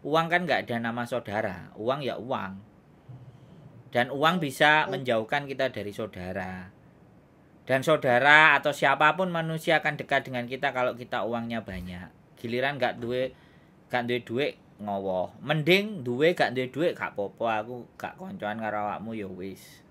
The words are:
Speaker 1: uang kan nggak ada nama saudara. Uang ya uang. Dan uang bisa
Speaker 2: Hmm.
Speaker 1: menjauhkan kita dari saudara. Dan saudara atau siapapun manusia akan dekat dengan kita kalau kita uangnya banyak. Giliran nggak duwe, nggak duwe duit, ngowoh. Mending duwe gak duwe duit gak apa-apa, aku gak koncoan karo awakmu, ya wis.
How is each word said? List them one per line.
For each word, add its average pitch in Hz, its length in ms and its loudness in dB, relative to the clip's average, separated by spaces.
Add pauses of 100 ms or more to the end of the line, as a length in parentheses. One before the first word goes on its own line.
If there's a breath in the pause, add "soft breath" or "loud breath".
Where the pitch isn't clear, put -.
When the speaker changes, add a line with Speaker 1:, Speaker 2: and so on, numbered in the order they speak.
Speaker 1:
uang 160 260 2
kan 175 160 0
nggak 110 220 0
ada 117 160 -4
nama 120 240 -4
saudara. 101 720 -4
Uang 127 240 -2
ya 120 160 -4
uang. 101 400 -6 (1300)
Dan 123 220 2
uang 156 320 2
bisa 151 420 4
Speaker 2:
Hmm. 135 140 -4
Speaker 1:
menjauhkan 123 480 0
kita 135 240 -2
dari 101 240 -8
saudara. 92 800 -8 (880)
Dan 131 180 2
saudara 143 760 8
atau 139 160 0
siapapun 156 560 4
manusia 160 480 0
akan 151 180 0
dekat 135 300 -2
dengan 123 200 -6
kita 131 280 -4
kalau 123 200 0
kita 120 280 -6
uangnya 117 400 -4
banyak. 90 480 -10 (260)
Giliran 127 420 -2
nggak 120 200 0
duwe, 123 360 -4 (560 soft breath)
nggak 123 160 0
duwe 120 160 0
duit, 120 320 -2 (220)
ngowoh. 98 640 -2
Mending 160 640 2
duwe 139 320 2
gak 117 160 2
duwe 127 160 -2
duit 139 260 -2
gak - 220 -6
apa-apa, 107 480 -2
aku 123 120 -10 (200)
gak - 240 -12
koncoan 101 400 -8
karo 107 260 -2
awakmu, 104 300 -6
ya 104 100 -6
wis. 95 640 -12